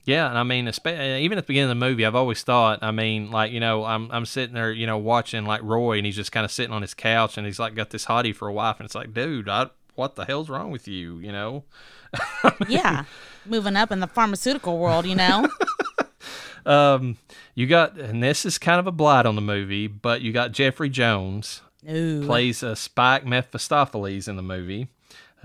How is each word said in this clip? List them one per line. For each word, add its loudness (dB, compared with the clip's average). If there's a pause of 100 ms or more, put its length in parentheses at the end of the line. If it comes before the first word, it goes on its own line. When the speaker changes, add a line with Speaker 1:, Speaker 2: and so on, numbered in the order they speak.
Speaker 1:
Yeah, 4
and 0
I 4
mean, 0
espe-, -4
uh, -2
even 0
at -2
the -10
beginning 2
of 0
the 2
movie, 2
I've 2
always 2
thought, 4
I -2
mean, -2
like, 0
you -4
know, 0
I'm, -4
I'm -4
sitting -6
there, -2
you -4
know, -2
watching, 0
like, -2
Roy, 0
and 0
he's -4
just -8
kinda 0
sitting -6
on -4
his -8
couch, 0
and -6
he's, -8
like, -6
got -6
this -8
hottie 0
for -10
a -6
wife, 0
and -14
it's -12
like, -12
"Dude, -6
I, 0 (300)
what -6
the -8
hell's -6
wrong -8
with -12
you?" -10
You -12
know? -8 (260)
<laughs> -18
I 0
mean -4
Speaker 2:
Yeah, 0 (400)
moving -2
up 2
in -2
the -2
pharmaceutical 0
world, 4
you 0
know? 6
Speaker 1:
<laughs> -8 (1080)
Um, 4 (380)
you 0
got, 6
and -4
this 2
is -2
kind 4
of 0
a -4
blight 6
on 2
the 0
movie, -2
but -2
you -4
got 0
Jeffrey 0
Jones, 0 (260)
Speaker 2:
Ooh. -2
Speaker 1:
plays, 2
uh, -4
Spike 2
Mephistopheles -2
in -6
the -6
movie. -6 (560)